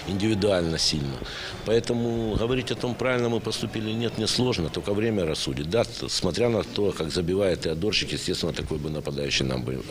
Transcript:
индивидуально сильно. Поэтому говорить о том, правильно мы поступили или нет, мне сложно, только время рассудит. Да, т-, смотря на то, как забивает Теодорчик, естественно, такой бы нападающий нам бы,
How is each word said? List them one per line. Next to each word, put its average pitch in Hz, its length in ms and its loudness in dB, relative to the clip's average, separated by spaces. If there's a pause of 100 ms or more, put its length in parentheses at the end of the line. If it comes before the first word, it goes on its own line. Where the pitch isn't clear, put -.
индивидуально 95 720 2
сильно. 69 400 0 (480)
Поэтому 117 680 2
говорить 120 340 0
о 117 40 0
том, 123 200 -2
правильно 123 340 2
мы 113 120 2
поступили 107 500 -2
или 110 80 -2
нет, 117 180 -2
мне 110 100 0
сложно, 104 440 2
только 92 240 -2
время 107 320 2
рассудит. 73 420 -2
Да, 110 160 4
т-, - 240 -6
смотря 110 400 2
на 110 140 2
то, 98 300 0
как 82 200 -4
забивает 90 480 2
Теодорчик, 82 520 0
естественно, 80 420 -2
такой 76 240 -2
бы 73 100 -4
нападающий 71 560 -2
нам 64 180 0
бы, 64 280 -4